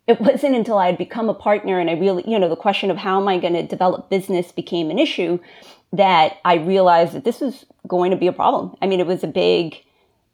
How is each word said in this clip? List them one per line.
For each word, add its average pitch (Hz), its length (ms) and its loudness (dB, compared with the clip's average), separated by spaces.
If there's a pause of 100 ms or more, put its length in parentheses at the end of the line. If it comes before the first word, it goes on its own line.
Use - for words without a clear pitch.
it 233 140 2
wasn't 269 360 2
until 220 220 0
I 180 80 2
had 180 100 0
become 226 320 -6
a 196 60 -2
partner 196 440 0
and 170 120 0
I - 20 0
really, 180 340 0
you 220 120 0
know, 180 100 2
the 160 80 -2
question 202 340 -2
of 160 60 -2
how 190 240 -2
am 202 80 0
I 185 100 0
gonna 170 240 -2
develop 180 460 -2
business 185 440 -2
became 170 380 -4
an 185 80 -2
issue 180 400 -2 (540)
that 180 520 2
I 180 100 4
realized 170 580 4
that 143 120 -10
this 240 160 -2
was 269 260 -6 (200)
going 180 240 0
to 185 60 2
be 175 100 0
a 180 60 2
problem. - 500 -2
I - 40 -2
mean, 190 140 0
it 165 60 0
was 180 180 -2
a 170 40 -6
big, 175 480 0 (580)